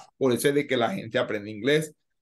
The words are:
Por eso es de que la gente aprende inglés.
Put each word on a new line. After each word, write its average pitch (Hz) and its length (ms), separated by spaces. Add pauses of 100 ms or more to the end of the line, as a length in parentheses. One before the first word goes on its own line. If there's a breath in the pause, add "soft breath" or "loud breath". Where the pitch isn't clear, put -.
(180)
Por 131 140
eso 123 160
es 143 80
de 147 100
que 131 100
la 113 140
gente 107 280
aprende 107 320
inglés. 143 440 (280)